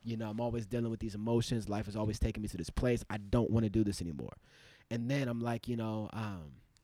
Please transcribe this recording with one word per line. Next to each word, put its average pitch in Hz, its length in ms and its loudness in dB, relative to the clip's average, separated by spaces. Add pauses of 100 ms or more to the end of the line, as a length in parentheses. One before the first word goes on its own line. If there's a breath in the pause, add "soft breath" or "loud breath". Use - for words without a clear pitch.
You 117 140 -4
know, 110 120 -4
I'm 107 120 -4
always 117 240 -2
dealing 117 240 0
with 113 120 -2
these 107 140 -4
emotions. 113 540 2
Life 104 180 -2
is 101 80 -6
always 107 240 0
taking 110 220 0
me 104 80 -2
to - 80 -6
this 85 120 -4
place. 120 400 2
I 107 80 -2
don't 104 340 2
wanna 113 180 6
do 110 140 6
this 98 180 0
anymore. 76 320 -6 (560 soft breath)
And 117 220 -2
then 139 160 2
I'm 117 140 0
like, 117 260 -2
you 120 80 0
know, 110 380 -2
um, 95 400 -6 (300)